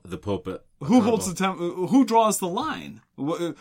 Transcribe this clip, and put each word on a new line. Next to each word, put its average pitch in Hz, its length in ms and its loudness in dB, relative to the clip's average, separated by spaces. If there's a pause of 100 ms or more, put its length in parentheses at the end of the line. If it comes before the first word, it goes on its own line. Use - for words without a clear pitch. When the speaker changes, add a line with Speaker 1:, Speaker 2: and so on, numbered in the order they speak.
Speaker 1:
the 90 120 -10
Pope 95 300 -6
a-, 90 140 -10 (240)
Speaker 2:
Who 226 160 6
holds 214 260 0
Speaker 1:
accountable? 180 400 -4
Speaker 2:
the 170 80 -8
tem-, 180 120 -2
who 254 180 6
draws 220 340 4
the 190 80 -4
line? 196 540 -8 (160)
Wh-, 156 440 -4